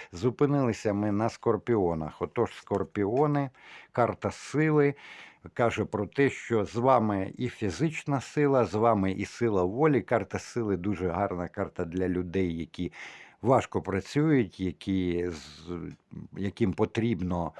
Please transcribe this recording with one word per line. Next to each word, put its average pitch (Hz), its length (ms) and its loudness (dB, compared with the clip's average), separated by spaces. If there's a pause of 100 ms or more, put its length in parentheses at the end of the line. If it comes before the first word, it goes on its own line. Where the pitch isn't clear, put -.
(120)
Зупинилися 120 840 0
ми 104 180 0
на 107 180 0
скорпіонах. 90 920 0
Отож, 104 320 -2
скорпіони, 123 960 0 (420)
карта 113 400 0
сили, 147 640 2 (600)
каже 110 320 2
про 101 200 -2
те, 135 240 2
що 110 360 -2
з 101 100 -8
вами 110 640 2
і 123 120 -4
фізична 139 720 -2
сила, 135 440 2
з 92 80 -4
вами 107 380 4
і 98 140 -4
сила 104 380 0
волі. 123 380 4
Карта 104 380 -2
сили 107 380 -2
дуже 90 320 -2
гарна 87 380 -2
карта 90 380 -6
для 90 220 -2
людей, 90 500 -2
які 82 340 -6 (500)
важко 107 400 2
працюють, 110 800 0
які 90 720 -2
з-, 80 420 -12 (640)
яким 95 360 0
потрібно 92 880 -2